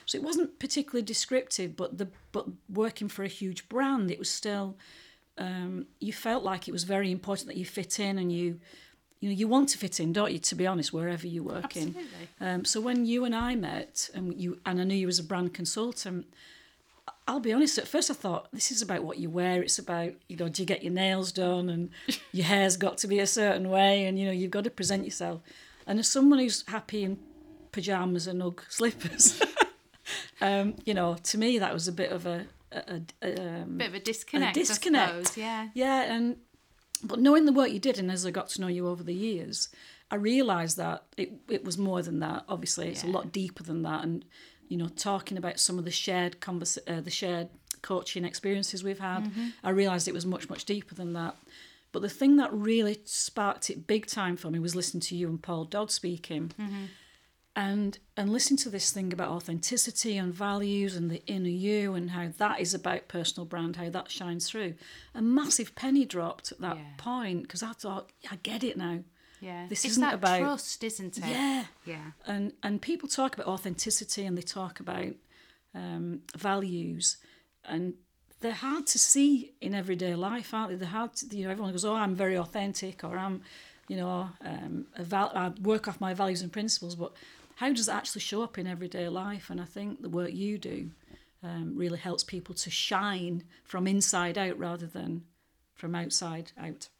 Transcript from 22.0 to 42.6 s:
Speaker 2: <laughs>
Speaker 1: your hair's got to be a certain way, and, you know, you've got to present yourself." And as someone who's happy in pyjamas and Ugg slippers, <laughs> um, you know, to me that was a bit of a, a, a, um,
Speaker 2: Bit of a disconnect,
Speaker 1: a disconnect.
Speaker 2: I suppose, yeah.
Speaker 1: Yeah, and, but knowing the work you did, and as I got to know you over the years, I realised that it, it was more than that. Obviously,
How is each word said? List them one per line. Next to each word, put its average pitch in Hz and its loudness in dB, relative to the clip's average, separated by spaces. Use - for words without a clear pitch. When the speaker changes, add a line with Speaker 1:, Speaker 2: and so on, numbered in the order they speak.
Speaker 2:
<laughs> - -4
Speaker 1:
your 185 2
hair's 190 6
got 185 2
to - -2
be 202 4
a 196 4
certain 196 4
way, 196 8
and, 190 0
you 196 2
know, 190 2
you've 185 0
got 202 2
to 233 0
present 196 0
yourself." 175 -4
And 202 2
as 220 2
someone 277 10
who's 247 2
happy 214 -4
in 190 0
pyjamas 180 0
and 180 -2
Ugg 180 -4
slippers, - 4
<laughs> - -12
um, 196 4
you 214 2
know, 175 2
to - 0
me 226 4
that 190 2
was 165 -2
a 185 0
bit 175 0
of 175 -2
a, 175 -2
a, - -6
a, 180 -4
um, 175 -6
Speaker 2:
Bit - -2
of 175 -6
a 202 -6
disconnect, 226 0
Speaker 1:
a 294 4
disconnect. 247 4
Speaker 2:
I 170 -4
suppose, - 0
yeah. 220 -4
Speaker 1:
Yeah, 262 2
and, 233 2
but 226 -2
knowing 294 12
the 285 10
work 262 6
you 202 -2
did, 247 2
and 185 0
as 185 -2
I 185 0
got 185 -4
to - -4
know 185 0
you 180 0
over 175 -2
the 175 -4
years, 196 -2
I 208 0
realised 202 4
that 165 -2
it, 196 -2
it 233 0
was 170 -2
more 190 2
than 165 -2
that. 156 -2
Obviously, 170 -2